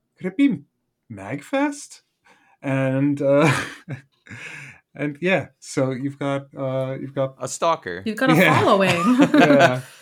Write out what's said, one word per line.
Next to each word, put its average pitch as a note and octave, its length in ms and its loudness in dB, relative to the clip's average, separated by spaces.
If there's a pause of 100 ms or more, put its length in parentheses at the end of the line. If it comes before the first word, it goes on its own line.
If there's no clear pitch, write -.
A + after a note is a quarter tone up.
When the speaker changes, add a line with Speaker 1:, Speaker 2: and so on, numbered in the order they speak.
(160)
Speaker 1:
could - 100 -12
it F#3 100 -8
be C4 240 0 (500)
Magfest?" C#4 920 -8 (600)
And, C3+ 580 -2
uh, C#3+ 300 4 (380)
<laughs> A#2+ 80 -10 (1000)
and C#3+ 260 -8
yeah, F3 280 -2 (100)
so C3 320 -4
you've C#3 280 -8
got, C#3 280 -6 (100)
uh, C3 440 -6
you've C3+ 140 -14
got C3+ 260 -4
Speaker 2:
A C3 80 -8
stalker. D#3+ 560 -4
Speaker 3:
You've G#3+ 120 -6
got C4 140 0
a - 60 6
Speaker 1:
Yeah. E3 240 4
Speaker 3:
following. G3 300 4
<laughs> A#3+ 440 2
Speaker 1:
Yeah. C4 460 6 (220)